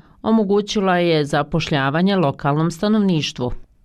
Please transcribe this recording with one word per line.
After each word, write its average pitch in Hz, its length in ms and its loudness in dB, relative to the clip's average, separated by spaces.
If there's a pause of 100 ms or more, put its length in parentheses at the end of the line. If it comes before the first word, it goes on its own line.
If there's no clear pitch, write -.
(220)
omogućila 202 760 0
je 165 260 2
zapošljavanje 151 920 0
lokalnom 151 540 0
stanovništvu. 180 840 0 (320)